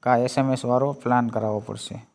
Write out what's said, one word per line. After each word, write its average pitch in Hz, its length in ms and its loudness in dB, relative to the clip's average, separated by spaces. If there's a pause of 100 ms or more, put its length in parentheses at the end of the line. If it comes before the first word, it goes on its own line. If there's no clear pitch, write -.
કાં 123 180 4
એસ 127 180 0
એમ 135 140 2
એસ 127 120 -4
વાળો 127 280 2
પ્લાન 123 360 0
કરાવવો 107 380 -2
પડશે. 110 480 -12